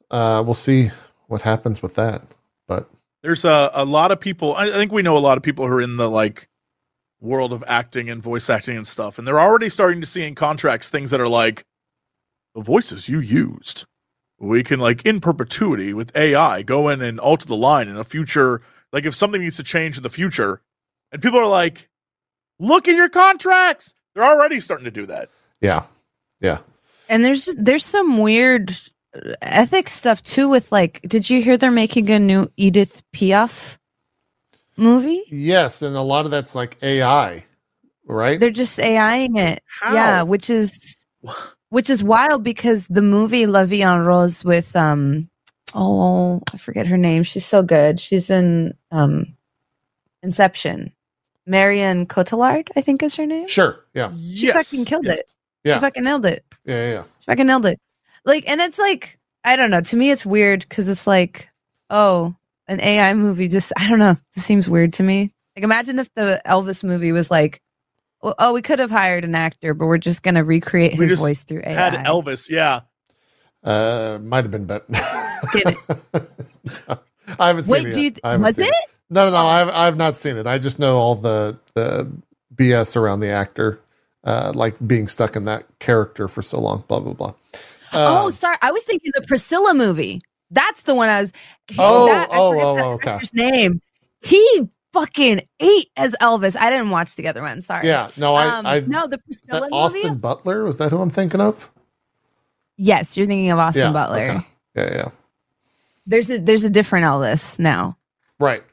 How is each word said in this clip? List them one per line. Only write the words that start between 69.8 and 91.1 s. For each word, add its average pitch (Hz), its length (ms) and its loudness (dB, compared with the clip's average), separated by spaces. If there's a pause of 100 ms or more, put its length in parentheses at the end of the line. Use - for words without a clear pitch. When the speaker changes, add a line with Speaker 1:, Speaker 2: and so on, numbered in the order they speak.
Speaker 3:
we're 170 120 2
just 170 240 -4
gonna 170 220 2
recreate 165 520 2
Speaker 2:
We 165 100 2
Speaker 3:
his 165 80 4
Speaker 2:
just 170 80 -2
Speaker 3:
voice 147 200 -2
through 156 200 -10
Speaker 2:
had 170 320 -2
Speaker 3:
A 147 60 -6
I." 131 40 -10
Speaker 2:
Elvis, 147 440 -2
yeah. 151 340 0 (840)
Speaker 1:
Uh, 110 580 -2
might 120 220 -2
have 104 80 -8
been 101 140 -8
better. 101 200 -8
<laughs> - 640 -8
Speaker 3:
Did 185 240 0
it? - 20 -18 (1600)
Speaker 1:
I 180 100 2
haven't 165 180 0
Speaker 3:
Wait, 254 140 2
Speaker 1:
seen - 80 -6
it 117 40 -8
Speaker 3:
do 160 80 -2
you 294 40 0
Speaker 1:
yet. 277 180 -6
I 117 100 -4
haven't 196 140 0
Speaker 3:
was 220 100 0
Speaker 1:
seen 381 100 0
Speaker 3:
it? 508 40 0
Speaker 1:
it. - 200 -2 (200)
No, 190 160 4
no, 185 60 2
no. 170 140 4
I've, 170 220 4
I've 170 280 2
not 160 200 -2
seen 135 200 -8
it. 110 100 -6
I 127 120 -2
just 131 200 -6
know 135 180 2
all 120 180 2
the, 110 440 -4 (160)
the 120 360 -4 (440)
B 123 180 2
S 117 240 0
around 104 240 0
the 104 80 -4
actor, 104 500 -4 (460)
uh, 110 300 -2
like, 113 220 -4 (100)
being 110 200 0
stuck - 300 -4
in 104 80 -8
that 107 220 -8 (140)
character 107 480 -2
for 101 140 -12
so - 180 -8
long, 55 280 -4
blah, - 120 -2
blah, - 120 -10
blah. - 220 -10 (580)
Speaker 3:
Oh, 320 340 2
Speaker 1:
Um, 370 60 -4
Speaker 3:
sorry. 349 300 -2
I 262 100 0
was 440 120 -4
thinking 330 300 -6
the 277 120 0
Priscilla 349 480 0
movie. 180 460 0 (300)
That's 311 320 -2
the 277 120 0
one 226 160 2